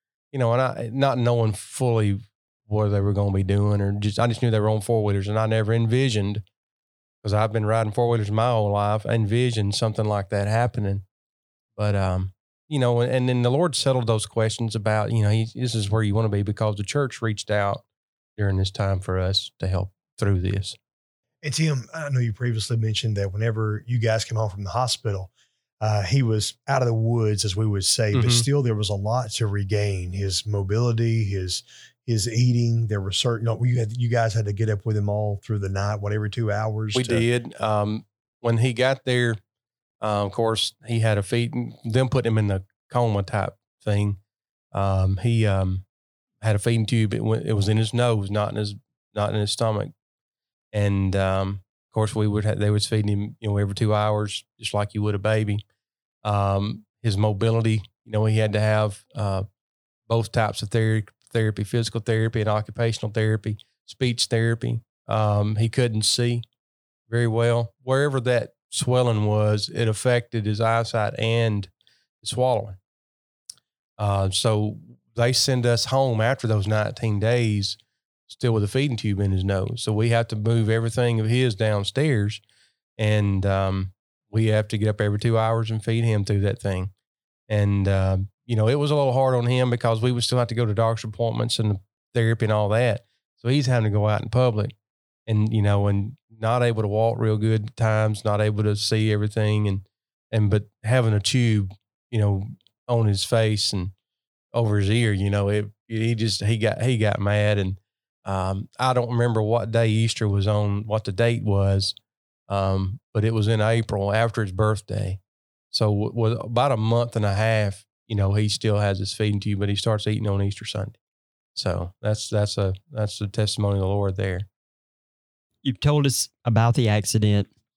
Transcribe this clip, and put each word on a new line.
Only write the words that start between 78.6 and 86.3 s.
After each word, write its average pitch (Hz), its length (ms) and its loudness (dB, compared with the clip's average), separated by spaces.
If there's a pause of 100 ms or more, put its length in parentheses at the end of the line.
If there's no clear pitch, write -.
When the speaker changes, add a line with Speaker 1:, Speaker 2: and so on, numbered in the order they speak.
Speaker 1:
a 104 40 0
feeding 131 300 0
tube 101 220 -2
in 98 120 0
his 92 120 0
nose. 98 400 -2
So 107 100 -2
we 110 160 0
have 117 200 2
to 113 60 -6
move 110 340 2
everything 113 500 0
of 110 80 0
his 123 280 2
downstairs, 107 840 0 (560)
and, 104 480 2
um, 95 480 0 (400)
we 113 120 2
have 107 240 2
to 113 80 -2
get 107 100 0
up 104 140 -2
every 104 180 0
two 117 180 2
hours 113 320 0
and 110 140 -4
feed 117 220 0
him 107 180 2
through 101 160 0